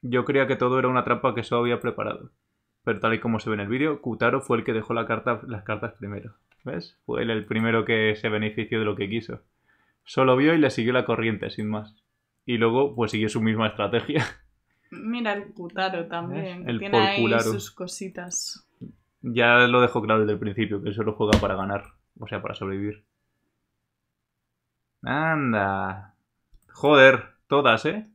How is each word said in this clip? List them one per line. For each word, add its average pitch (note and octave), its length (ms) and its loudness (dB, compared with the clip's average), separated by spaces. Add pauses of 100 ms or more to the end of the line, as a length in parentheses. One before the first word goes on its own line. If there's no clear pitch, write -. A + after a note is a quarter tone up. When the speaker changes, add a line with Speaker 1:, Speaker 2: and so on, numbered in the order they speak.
Speaker 1:
Yo B2 240 0
creía C3+ 220 2
que C3 80 0
todo B2+ 240 2
era B2+ 80 2
una B2+ 160 0
trampa B2 320 0
que A#2 80 -6
Sho A#2+ 140 -2
había A#2+ 220 0
preparado. A2 520 -6 (520)
Pero G#2+ 160 -2
tal A2+ 140 0
y A2 60 -2
como A2 200 -2
se A2+ 100 -8
ve A2 60 0
en G#2 40 -4
el G2+ 80 -6
vídeo, C#3 340 -2
Kutaro A#2+ 400 -2
fue B2 160 0
el A2 60 -2
que B2 100 -2
dejó A2 220 -4
la A2+ 100 -2
carta, A2+ 420 -4
las A2 160 -12
cartas G#2+ 360 -8
primero. G2+ 340 -12 (300)
¿Ves? E3 420 -12
Fue A#2 160 -4
él A#2 80 -2
el A2 160 -4
primero A2+ 400 0
que A2 300 0
se A2+ 140 0
benefició G#2+ 500 -2
de A2 60 0
lo G#2 100 -2
que G2+ 120 -4
quiso. A2 340 -6 (600)
Solo C3 320 4
vio D3+ 200 4
y - 20 2
le C#3+ 140 4
siguió A#2+ 200 -2
la B2 140 2
corriente, A2 460 -2
sin G#2+ 180 -8
más. G#2+ 340 -10 (420)
Y A#2+ 120 -2
luego, A#2 380 2
pues, A2 160 -2
siguió A2 180 0
su A2+ 120 -4
misma A2 260 2
estrategia. A2+ 580 0 (320)
<laughs> - 340 -20
Speaker 2:
Mira A3+ 420 -6
el G3+ 200 -10
Putaro F3+ 540 -6
también, E3 600 -8
Speaker 1:
El A#2 120 -4
Speaker 2:
tiene G2+ 180 -2
ahí A2+ 240 2
Speaker 1:
Porcularo. A2+ 320 2
Speaker 2:
sus G2+ 180 -8
cositas. - 960 -12 (540)
Speaker 1:
Ya A#2+ 460 6
lo B2+ 140 6
dejó A#2+ 200 4
claro A2 200 4
desde G#2+ 120 2
el F#2 60 -4
principio, G#2 420 -4
que - 80 -6
él G2 60 -8
solo G#2+ 180 -4
juega G#2+ 260 2
para G2 160 -2
ganar, G2+ 280 -4 (360)
o A2+ 80 -14
sea, G2+ 140 -8
para - 140 -10
sobrevivir. G2+ 500 -8 (2000)
Anda. G#2+ 1120 -2 (580)
Joder, C3+ 640 8 (120)
todas, C3+ 380 4
¿eh? G3+ 300 -4